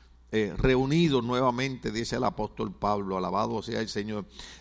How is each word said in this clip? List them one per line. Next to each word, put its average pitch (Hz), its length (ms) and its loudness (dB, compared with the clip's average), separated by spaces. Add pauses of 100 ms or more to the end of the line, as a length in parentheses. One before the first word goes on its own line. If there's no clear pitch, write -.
(320)
eh, 107 260 0
reunidos 135 640 4
nuevamente, 123 680 0
dice 117 240 -4
el 123 80 0
apóstol 107 500 -4
Pablo, 101 440 -2
alabado 101 440 -2
sea 113 200 -4
el 107 80 -6
Señor. 104 360 -4 (360)